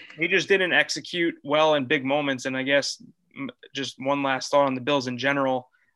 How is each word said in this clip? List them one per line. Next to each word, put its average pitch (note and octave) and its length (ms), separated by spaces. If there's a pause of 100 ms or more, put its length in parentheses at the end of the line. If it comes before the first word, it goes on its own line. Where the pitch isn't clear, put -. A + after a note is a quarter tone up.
(180)
They E3+ 100
just F3+ 180
didn't F#3 280
execute D#3+ 720
well D3+ 320
in C3+ 100
big C#3 180
moments. C#3 400
And C3 140
I C3 40
guess, C#3 400 (320)
m-, C#3 140 (260)
just C3+ 240
one C#3 240
last C3 280
thought C#3+ 160
on C3 80
the B2+ 80
Bills C3+ 240
in B2 100
general. C3 540 (260)